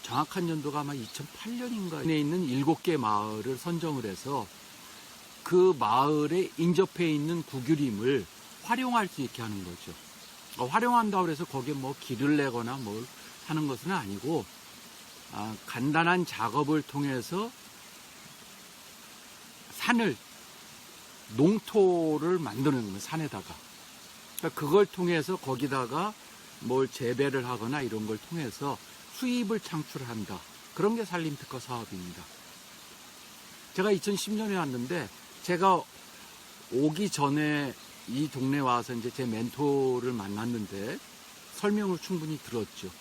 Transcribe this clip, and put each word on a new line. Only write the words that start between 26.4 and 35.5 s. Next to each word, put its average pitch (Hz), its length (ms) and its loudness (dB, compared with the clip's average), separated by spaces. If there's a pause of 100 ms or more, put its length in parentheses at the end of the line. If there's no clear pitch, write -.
뭘 131 300 2
재배를 131 560 0
하거나 123 360 -2
이런 110 240 -2
걸 107 120 -2
통해서 139 600 -4 (380)
수입을 240 460 0
창출한다. 117 760 -6 (380)
그런 208 220 4
게 226 80 0
산림특화 156 560 -4
사업입니다. 92 600 -8 (1500)
제가 190 160 4
이천십 202 420 2
년에 208 240 0
왔는데, 135 500 -2 (360)
제가 175 380 6 (920)